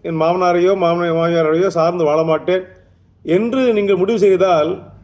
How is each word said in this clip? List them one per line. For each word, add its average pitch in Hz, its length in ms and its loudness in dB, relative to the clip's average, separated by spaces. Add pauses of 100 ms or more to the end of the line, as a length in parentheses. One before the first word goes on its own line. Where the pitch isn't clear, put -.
என் 165 200 -6
மாமனாரையோ 175 560 2
மாமனார் 170 380 -2
மாமியாரையோ 165 520 0
சார்ந்து 175 360 -2
வாழ 156 200 0
மாட்டேன் 160 400 -2 (600)
என்று 233 500 0
நீங்கள் 202 220 0
முடிவு 196 240 0
செய்தால் 185 640 2 (200)